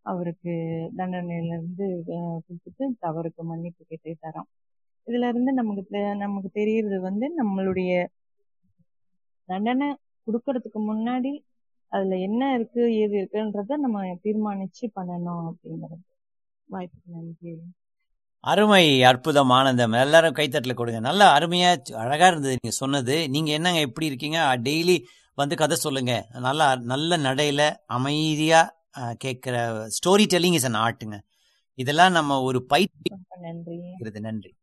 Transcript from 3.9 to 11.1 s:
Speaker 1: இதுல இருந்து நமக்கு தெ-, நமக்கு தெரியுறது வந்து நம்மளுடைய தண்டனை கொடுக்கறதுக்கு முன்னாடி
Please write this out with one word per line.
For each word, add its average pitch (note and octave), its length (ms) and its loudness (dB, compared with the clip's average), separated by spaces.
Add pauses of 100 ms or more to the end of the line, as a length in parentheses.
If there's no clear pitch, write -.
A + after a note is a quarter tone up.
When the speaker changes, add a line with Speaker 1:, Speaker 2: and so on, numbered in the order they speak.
Speaker 1:
இதுல A#3+ 200 0
இருந்து B3 260 0
நமக்கு G#3 380 -2
தெ-, G3+ 260 -2
நமக்கு G3+ 360 -6
தெரியுறது G#3 460 0
வந்து G3+ 320 -4 (120)
நம்மளுடைய F#3 640 0 (1400)
தண்டனை B3 500 -2 (320)
கொடுக்கறதுக்கு A#3 520 -4
முன்னாடி B3 600 -4 (480)